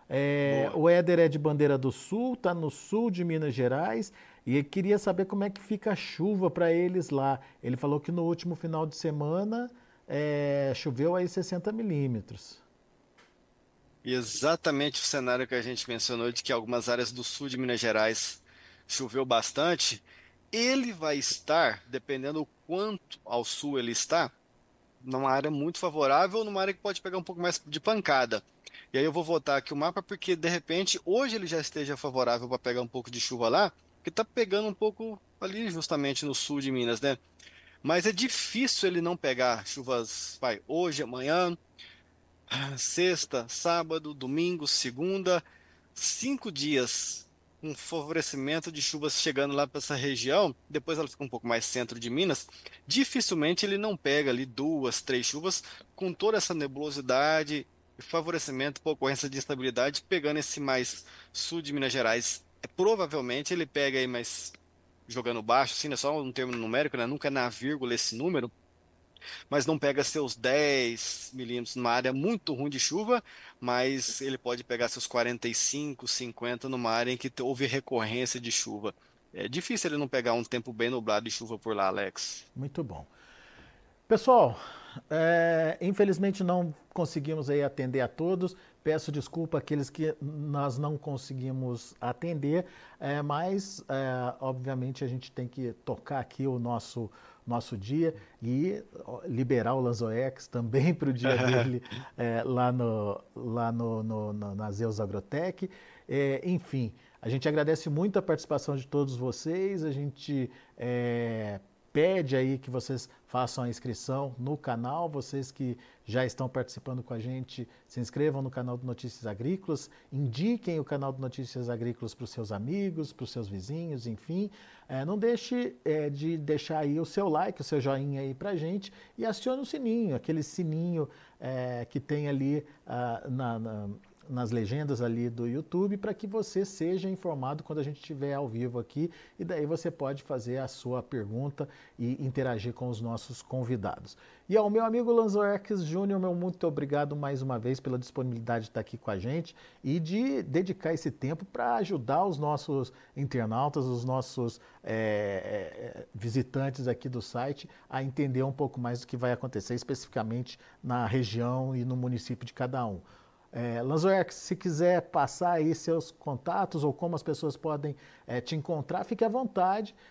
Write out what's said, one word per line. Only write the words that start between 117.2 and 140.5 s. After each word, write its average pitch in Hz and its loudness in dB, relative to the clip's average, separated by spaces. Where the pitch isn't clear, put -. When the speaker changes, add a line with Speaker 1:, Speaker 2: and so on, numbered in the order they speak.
Speaker 1:
se - -10
inscrevam 139 0
no 131 -6
canal 123 -4
do 127 -8
Notícias 120 -8
Agrícolas, 139 -4
indiquem 156 0
o 139 -2
canal 139 -2
do 131 -6
Notícias 127 -6
Agrícolas 117 -4
pros 117 -10
seus 107 -8
amigos, 160 -2
pros - -10
seus 113 -6
vizinhos, 123 -6
enfim. 170 -4
É, 135 -4
não 196 -2
deixe, 240 0
é, 151 2
de 156 -2
deixar 151 0
aí 147 2
o 160 -2
seu 196 0
like, 170 0
o - -6
seu 147 0
joinha 135 0
aí 135 -4
pra 196 -4
gente 175 -4
e 226 -4
acione 254 -2
o - -4
sininho, 233 0
aquele 156 0
sininho, 165 -2
é, 123 -4
que - -6
tem 147 -2
ali, 143 0
ah, 120 -4
na, 123 -2
na, 110 -6
nas 123 -4
legendas 123 -2
ali 120 0
do 117 -4
YouTube, 175 -2
pra 202 -4
que 214 -10
você 202 -2
seja 185 -2
informado 151 -4
quando 156 -6
a 147 -2
gente 143 -6
estiver 143 -6
ao 139 -2
vivo 117 -4
aqui, 147 -2
e - -4
daí 165 -2
você 160 -2
pode 139 -6
fazer 123 -4